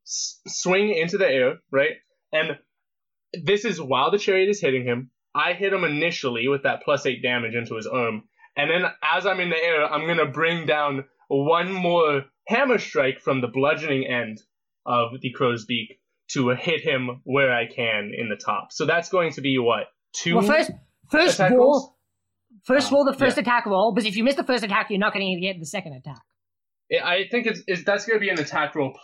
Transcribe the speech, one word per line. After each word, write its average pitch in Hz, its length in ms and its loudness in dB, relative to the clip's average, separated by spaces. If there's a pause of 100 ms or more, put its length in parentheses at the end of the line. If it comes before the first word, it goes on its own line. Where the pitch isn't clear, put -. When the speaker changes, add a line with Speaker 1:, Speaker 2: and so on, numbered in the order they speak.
Speaker 1:
s-, - 400 -8
swing 196 480 0
into 170 240 0
the 190 100 4
air, 131 300 2 (120)
right? 139 260 2 (360)
And 156 260 -2 (720)
this 185 320 0
is 185 160 -2
while 135 300 0
the 202 80 2
chariot 190 300 2
is 202 120 -2
hitting 131 240 0
him. 123 260 -4 (240)
I 160 180 0
hit 190 200 -2
him 190 120 0
initially 147 640 -2
with 139 140 0
that 175 200 -2
plus 143 240 0
eight 127 160 -2
damage 120 320 -2
into 120 220 -6
his 110 100 -8
arm. 113 380 -4 (320)
And 147 140 0
then 175 200 0 (120)
as 175 240 0
I'm 202 140 0
in 175 100 -2
the 160 120 0
air, 160 220 2
I'm 151 220 -2
gonna 160 240 0
bring 160 360 -2
down 143 380 0 (240)
one 165 440 2
more 170 520 2 (220)
hammer 247 320 2
strike 135 420 -2
from 135 200 0
the 123 80 0
bludgeoning 139 580 0
end 113 320 -4 (480)
of 120 340 -2
the 131 120 -6
crow's 120 340 0
beak 117 340 -6 (280)
to 131 220 0
hit 147 300 -2
him 127 440 -2
where 131 280 2
I 117 140 0
can 110 500 -4
in 117 120 -4
the 104 80 -4
top. 104 360 -4
So 156 140 -4
that's 170 240 0
going 170 220 0
to 143 80 -12
be, 135 180 0
what, 117 280 2 (260)
two - 240 -2
Speaker 2:
Well, 202 100 4
first, 302 240 4 (400)
first 302 240 4
Speaker 1:
attack 185 180 4
Speaker 2:
roll, 254 80 6
Speaker 1:
rolls? 269 300 4 (760)
Speaker 2:
first 269 260 2
Speaker 1:
Uh, 254 60 4
Speaker 2:
roll 285 80 6
the 262 100 2
first 262 220 2
Speaker 1:
yeah. 294 60 0
Speaker 2:
attack 240 240 0
roll, 208 260 2
because 202 160 0
if 190 80 -4
you 226 80 0
miss 277 120 2
the 247 80 -2
first 240 200 -2
attack, 208 260 -2
you're 202 80 -2
not 208 140 0
gonna 190 280 -4
get 190 200 -4
the 160 60 -12
second 170 280 -10
attack. 131 280 -16 (680)
Speaker 1:
Yeah, 160 180 -2
I 185 240 0
think 233 160 -2
it's, 185 200 -4
it's, 175 180 -4
that's 202 220 0
gonna 220 140 2
be 196 100 0
an 175 100 -2
attack 147 340 -4
roll 135 300 -2